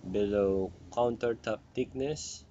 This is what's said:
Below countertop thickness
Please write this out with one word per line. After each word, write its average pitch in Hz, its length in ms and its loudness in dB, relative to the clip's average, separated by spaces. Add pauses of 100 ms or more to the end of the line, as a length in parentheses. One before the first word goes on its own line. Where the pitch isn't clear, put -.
(120)
Below 98 600 2 (180)
countertop 117 680 0 (140)
thickness 131 760 -4